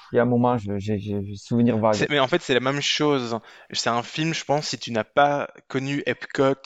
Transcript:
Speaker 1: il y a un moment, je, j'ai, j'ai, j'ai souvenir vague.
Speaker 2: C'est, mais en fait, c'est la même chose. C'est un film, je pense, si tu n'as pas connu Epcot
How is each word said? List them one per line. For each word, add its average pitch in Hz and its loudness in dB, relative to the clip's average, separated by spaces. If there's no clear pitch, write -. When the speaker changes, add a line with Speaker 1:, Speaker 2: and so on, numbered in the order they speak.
Speaker 1:
il 120 -2
y - 6
a 120 4
un - 2
moment, 123 2
je, 101 -4
j'ai, 104 -2
j'ai, 101 -4
j'ai 101 -10
souvenir 120 2
vague. 110 4
Speaker 2:
C'est, 107 0
mais 147 2
en 131 4
fait, 175 0
c'est 139 -2
la 120 4
même 139 0
chose. 127 0
C'est - -4
un 120 0
film, 156 -4
je - -6
pense, 147 -2
si 131 -6
tu - -10
n'as 110 0
pas 143 2
connu 139 -4
Epcot 135 0